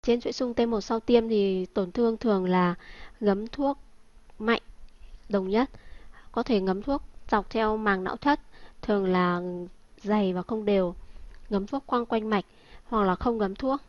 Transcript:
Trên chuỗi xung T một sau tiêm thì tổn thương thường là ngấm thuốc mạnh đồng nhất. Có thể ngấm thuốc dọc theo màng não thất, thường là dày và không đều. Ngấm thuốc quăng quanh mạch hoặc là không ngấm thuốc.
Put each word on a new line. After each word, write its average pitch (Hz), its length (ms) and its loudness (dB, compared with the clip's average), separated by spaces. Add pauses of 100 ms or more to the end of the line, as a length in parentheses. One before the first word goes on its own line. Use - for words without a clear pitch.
Trên 240 200 2
chuỗi - 120 -4
xung 247 200 -4
T 247 140 -2
một 220 140 0
sau 226 180 -2
tiêm 226 300 4
thì 196 360 2
tổn 185 260 -2
thương 226 260 2
thường 196 280 2
là 180 300 4 (440)
ngấm 202 280 2
thuốc 277 300 -2 (640)
mạnh 220 220 2 (680)
đồng 190 200 0
nhất. 226 200 2 (640)
Có 233 120 -2
thể 214 180 2
ngấm 190 200 0
thuốc 277 200 -2 (300)
dọc 208 180 2
theo 220 280 0
màng 196 260 0
não 208 140 -4
thất, 294 220 2 (420)
thường 202 240 2
là 180 360 2 (560)
dày 202 360 0
và 180 80 -2
không 220 240 -4
đều. 190 300 2 (540)
Ngấm 202 180 0
thuốc 277 200 -6
quăng 240 180 0
quanh 220 240 -2
mạch 208 160 2 (380)
hoặc 214 200 0
là 185 120 4
không 240 220 0
ngấm 202 180 0
thuốc. 269 340 -2